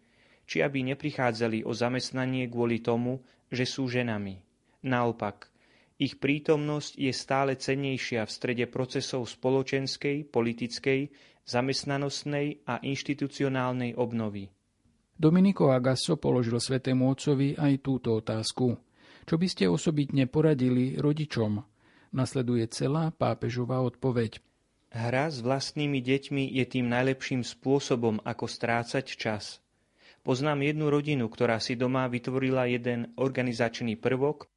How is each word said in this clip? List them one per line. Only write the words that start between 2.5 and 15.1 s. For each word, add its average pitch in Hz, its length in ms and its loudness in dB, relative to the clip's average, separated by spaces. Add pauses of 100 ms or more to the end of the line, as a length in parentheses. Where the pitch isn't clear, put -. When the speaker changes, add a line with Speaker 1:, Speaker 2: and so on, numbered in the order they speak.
Speaker 1:
kvôli 117 320 0
tomu, 120 400 0 (240)
že 127 160 -4
sú 131 240 -2
ženami. 107 560 -4 (480)
Naopak, 117 600 -2 (520)
ich 131 160 -2
prítomnosť 147 800 0
je 131 160 0
stále 135 400 0
cennejšia 135 720 -2
v - 80 -12
strede 120 320 -2
procesov 127 640 -4
spoločenskej, 135 1000 -2
politickej, 120 1000 -2 (100)
zamestnanostnej 143 1300 -2
a 120 160 -4
inštitucionálnej 131 1120 -2
obnovy." 110 540 -2 (640)